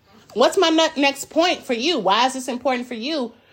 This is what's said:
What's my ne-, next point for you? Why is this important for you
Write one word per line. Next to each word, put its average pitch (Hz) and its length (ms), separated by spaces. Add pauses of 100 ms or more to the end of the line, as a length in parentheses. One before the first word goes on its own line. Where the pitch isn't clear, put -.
(340)
What's 294 240
my 339 120
ne-, 320 320
next 277 280
point 330 340
for 262 100
you? 269 260
Why 202 260
is 254 80
this 262 160
important 247 380
for 247 80
you 254 380 (200)